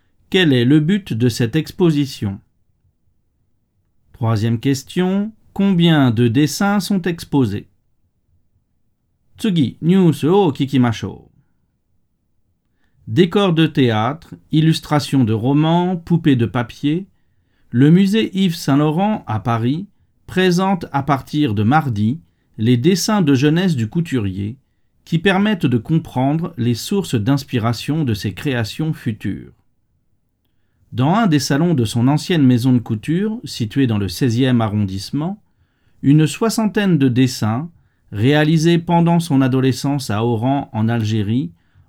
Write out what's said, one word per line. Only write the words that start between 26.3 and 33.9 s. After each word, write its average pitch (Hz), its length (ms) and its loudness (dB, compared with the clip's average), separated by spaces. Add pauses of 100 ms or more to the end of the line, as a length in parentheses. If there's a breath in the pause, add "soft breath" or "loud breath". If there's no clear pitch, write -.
les 120 180 -2
sources 180 400 -4
d'inspiration 123 880 -2
de 117 120 -2
ses 101 200 -6
créations 139 580 -4
futures. 104 600 -8 (1400)
Dans 127 240 0
un 226 120 2
des 143 120 4
salons 156 360 0
de 123 100 2
son 117 240 0
ancienne 151 380 2
maison 127 260 4
de 123 60 4
couture, 170 680 -4
située 131 420 -2
dans 110 120 0